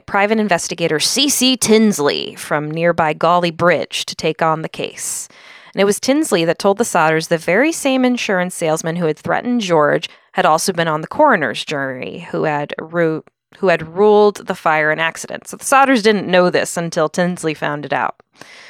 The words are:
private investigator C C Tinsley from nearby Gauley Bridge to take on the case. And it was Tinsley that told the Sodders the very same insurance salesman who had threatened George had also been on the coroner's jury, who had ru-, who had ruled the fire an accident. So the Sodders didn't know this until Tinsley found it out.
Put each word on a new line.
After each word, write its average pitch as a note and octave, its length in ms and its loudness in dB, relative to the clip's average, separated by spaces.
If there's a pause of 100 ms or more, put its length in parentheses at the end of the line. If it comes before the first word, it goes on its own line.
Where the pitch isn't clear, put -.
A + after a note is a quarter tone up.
private G#3 340 0
investigator E3+ 600 -2
C C#4 300 0
C B3+ 260 2
Tinsley G3 800 2
from D3+ 340 -4
nearby E3 440 0
Gauley E3+ 380 2
Bridge E3 540 0
to - 100 -10
take - 260 -4
on D#3+ 200 0
the D#3 80 -8
case. - 600 -10 (440)
And - 80 -2
it G3+ 40 4
was G3+ 140 0
Tinsley C4 460 0
that E3 140 0
told G3+ 180 2
the A#3 60 2
Sodders D#3+ 460 2
the E3+ 80 2
very G#3 340 0
same C4 320 0
insurance G3+ 520 -2
salesman D#3+ 420 -2
who F3 80 -2
had D3+ 120 -2
threatened A#3+ 440 -2
George D#3 480 2 (240)
had - 120 2
also E3 280 2
been E3+ 140 -2
on D#3 140 -2
the D#3 60 -8
coroner's G3 580 2
jury, C#3 640 -8
who D#3+ 120 -2
had D3 360 -2
ru-, D#3+ 440 -2 (340)
who G3 100 -2
had D#3+ 280 0
ruled G#3 520 4
the F#3+ 80 -4
fire D#3 360 0
an D#3 80 -2
accident. - 480 -6
So - 100 -14
the - 80 -16
Sodders C4 380 4
didn't G#3+ 240 2
know F3+ 220 4
this - 280 0
until E3 320 0
Tinsley F3 440 -2
found D3 320 -6
it C#3 80 -8
out. B2+ 220 -2 (540)